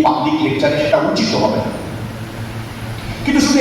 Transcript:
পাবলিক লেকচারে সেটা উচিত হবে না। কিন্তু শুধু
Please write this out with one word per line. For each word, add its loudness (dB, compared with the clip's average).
পাবলিক 2
লেকচারে 2
সেটা 4
উচিত 2
হবে 0
না। -4
কিন্তু 4
শুধু 4